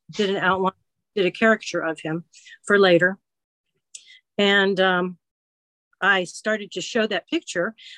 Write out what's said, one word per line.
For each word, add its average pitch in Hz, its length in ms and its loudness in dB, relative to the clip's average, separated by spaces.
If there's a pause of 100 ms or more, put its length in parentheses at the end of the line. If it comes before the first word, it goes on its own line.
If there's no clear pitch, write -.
(120)
did 196 180 -2
an 196 80 -2
outline, 185 360 0 (420)
did 196 100 0
a 180 60 0
caricature 220 500 0
of 160 200 -6
him 160 240 -6 (400)
for 202 120 2
later. 185 400 4 (1200)
And, 202 420 2
um, 185 380 0 (840)
I 185 240 2
started 208 480 -6
to 180 80 -8
show 220 260 -2
that 196 220 -6
picture 226 460 -6 (220)